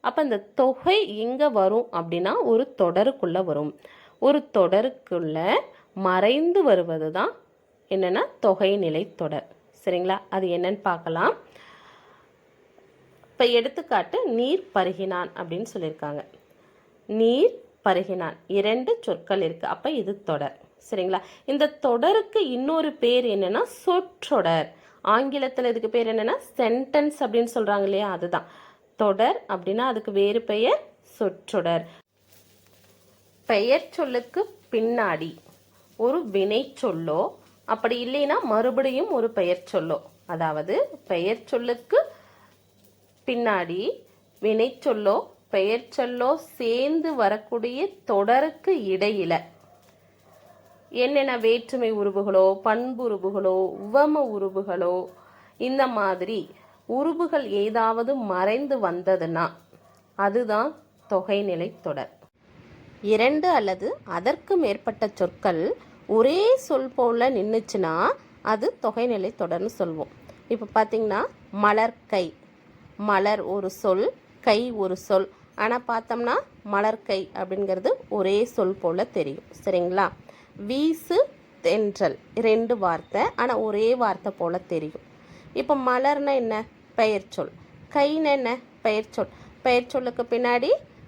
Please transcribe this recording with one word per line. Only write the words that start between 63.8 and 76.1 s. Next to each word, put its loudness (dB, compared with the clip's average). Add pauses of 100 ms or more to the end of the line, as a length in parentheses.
அதற்கு -2
மேற்பட்ட -2
சொற்கள் -2 (320)
ஒரே 4
சொல் -2
போல 2
நின்னுச்சுன்னா 0 (300)
அது -2
தொகைநிலை -2
தொடர்னு -4 (100)
சொல்வோம். -4 (400)
இப்ப 0
பாத்தீங்கன்னா, -2 (380)
மலர்க்கை, 0 (640)
மலர் 0
ஒரு -4
சொல், 0 (280)
கை 2
ஒரு -4
சொல். 0 (260)
ஆனா -2
பார்த்தோம்னா, -2 (320)